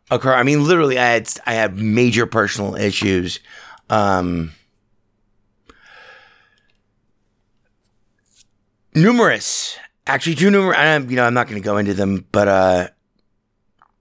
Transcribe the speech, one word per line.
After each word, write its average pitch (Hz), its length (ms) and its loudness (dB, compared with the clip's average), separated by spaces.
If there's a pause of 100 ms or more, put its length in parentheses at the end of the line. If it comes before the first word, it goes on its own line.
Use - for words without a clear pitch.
(100)
occur. 127 240 0
I 123 80 2
mean, 147 220 2
literally, 151 340 0
I 123 120 2
had, 117 180 0 (180)
I 120 80 -2
had 107 220 -2
major 110 500 2
personal 101 500 -4
issues. 95 640 -2 (480)
Um, 90 640 -2 (4000)
numerous, 180 840 0 (280)
actually, 139 280 -2
too 180 160 2
numer-, 196 260 2
I'm, 147 340 0
you 127 60 -2
know, 123 80 2
I'm 120 100 2
not 120 140 0
gonna 104 120 -8
go 101 160 -2
into 101 180 -2
them, 98 380 -2
but, 101 160 2
uh, 92 400 2 (1120)